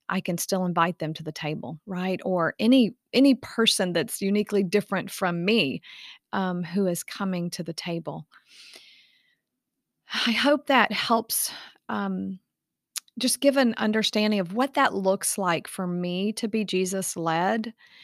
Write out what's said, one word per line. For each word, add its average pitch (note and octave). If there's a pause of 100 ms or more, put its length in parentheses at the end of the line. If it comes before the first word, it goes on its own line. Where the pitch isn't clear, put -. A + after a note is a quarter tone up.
I F#3
can F3
still F#3
invite E3+
them D#3
to -
the D#3
table, D#3
right? F#3
Or F3
any, A#3+ (160)
any C4+
person G#3+
that's E3+
uniquely G3+
different F#3+
from F3
me, F3 (500)
um, F3+
who F#3
is E3+
coming F#3
to -
the E3
table. E3 (1900)
<sighs> -
I A#3
hope C#4+
that A#3
helps, - (380)
um, F#3+ (800)
just B3+
give C4+
an B3
understanding G#3+
of F3+
what B3+
that C#4
looks G3
like F3
for -
me F3+
to A3+
be G#3+
Jesus-led. F#3 (300)